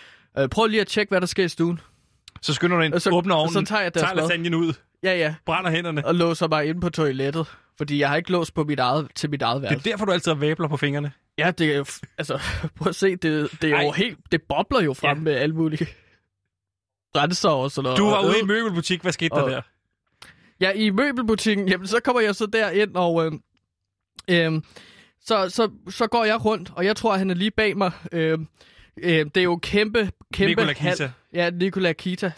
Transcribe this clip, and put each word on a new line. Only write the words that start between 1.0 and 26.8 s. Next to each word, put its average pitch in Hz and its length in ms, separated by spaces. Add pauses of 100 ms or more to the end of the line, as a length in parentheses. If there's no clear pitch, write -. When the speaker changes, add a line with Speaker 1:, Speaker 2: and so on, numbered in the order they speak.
Speaker 1:
hvad 185 100
der 180 60
sker 190 160
i 175 60
stuen." 170 300 (640)
Speaker 2:
Så 156 120
skynder 175 240
du 165 60
ind, 160 100
Speaker 1:
Og 170 80
så, - 80
Speaker 2:
åbner 175 260
Speaker 1:
og 156 60
Speaker 2:
ovnen, 160 120
Speaker 1:
så 185 120
tager 208 160
jeg 175 120
deres 165 100
Speaker 2:
tager 185 120
Speaker 1:
mad. 175 80
Speaker 2:
lasagnen 170 300
ud, 165 200 (300)
Speaker 1:
Ja, 185 140
ja. 156 180 (100)
Speaker 2:
brænder 175 260
hænderne. 160 340
Speaker 1:
Og 165 100
låser 170 320
mig 151 180
inde 165 160
på 175 80
toilettet, 147 580 (300)
fordi 143 220
jeg 143 100
har 143 60
ikke 175 160
låst 175 220
på 160 100
mit 147 160
eget, 131 360
til 151 140
mit 143 120
eget 120 200
Speaker 2:
Det 131 60
er - 40
Speaker 1:
værelse. 147 180
Speaker 2:
derfor, 214 160
du 196 60
altid 170 200
har 151 80
væbler 151 280
på 147 100
fingrene. 143 340 (260)
Speaker 1:
Ja, 160 140
det 160 200
er 143 60
jo 139 60
f-, - 180 (160)
altså, 151 220 (180)
<laughs> - 200
prøv - 120
at 165 60
se, 196 200
det, 156 340 (120)
det - 20
er 156 200
jo 147 60
Speaker 2:
Ej. 143 80
Speaker 1:
helt, 208 200 (140)
det 160 180
bobler 202 320
jo 143 120
frem 143 240
Speaker 2:
Ja. 156 60
Speaker 1:
med 156 100
alt 147 220
muligt. 160 280 (1300)
Brændsår 156 500
og 139 80
sådan 135 120
noget. 127 140
Speaker 2:
Du 202 80
var 208 100
Speaker 1:
Og 196 100
Speaker 2:
ude 190 120
i 226 40
Speaker 1:
øh, 196 60
Speaker 2:
møbelbutik. 190 540
Hvad 180 100
skete 165 240
der 147 60
Speaker 1:
og 131 100
Speaker 2:
der? 127 100 (1000)
Speaker 1:
Ja, 185 120
i 214 180
møbelbutikken, 220 800
jamen, 190 200
så 220 120
kommer 247 220
jeg 208 140
så 220 100
derind, 208 500
og, 170 300
øh, 156 60 (960)
øh, 160 320 (600)
så, 196 280
så, 220 220 (180)
så 220 180
går 233 180
jeg 220 200
rundt, 208 300
og 175 100